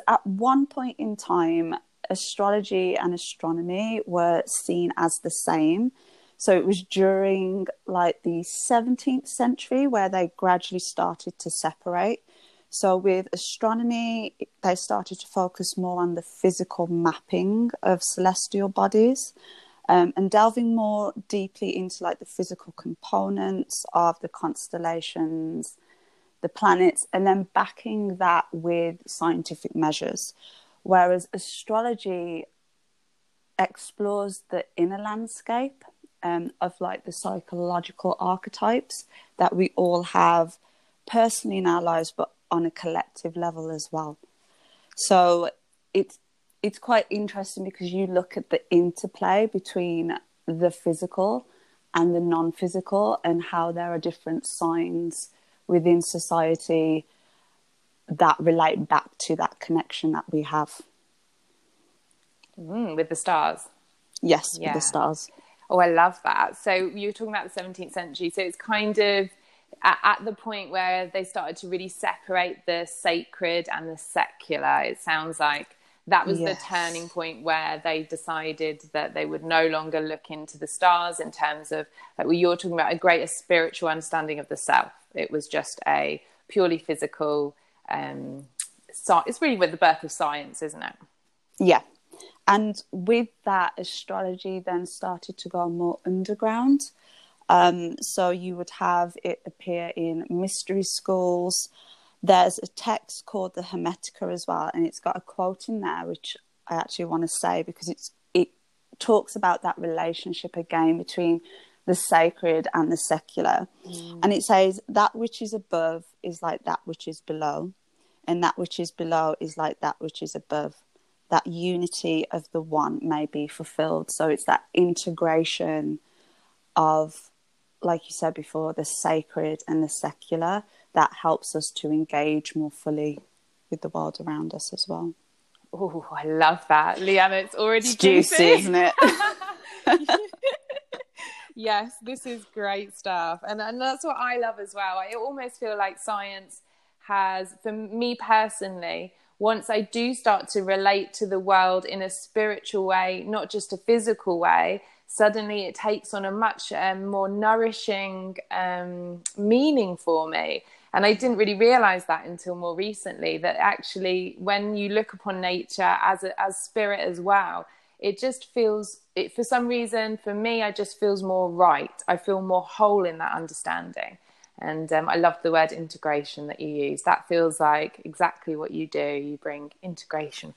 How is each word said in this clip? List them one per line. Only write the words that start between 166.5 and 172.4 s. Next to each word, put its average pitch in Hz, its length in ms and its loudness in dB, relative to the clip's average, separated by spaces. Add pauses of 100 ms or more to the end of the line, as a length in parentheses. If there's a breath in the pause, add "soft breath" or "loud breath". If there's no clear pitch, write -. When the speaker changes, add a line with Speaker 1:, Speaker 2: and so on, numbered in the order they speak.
Speaker 2:
spirit 202 440 -4
as 175 200 -4
well, 175 460 0 (320 soft breath)
it 196 200 -2
just - 360 -6
feels, 214 460 0 (160)
it, - 180 -4
for 240 100 -2
some 240 220 0
reason, 220 520 -2
for 208 160 -8
me, 226 280 -2
I 208 80 -2
just - 300 -8
feels 202 220 2
more 185 280 0
right. 170 400 4 (160)
I 175 100 2
feel 190 260 -2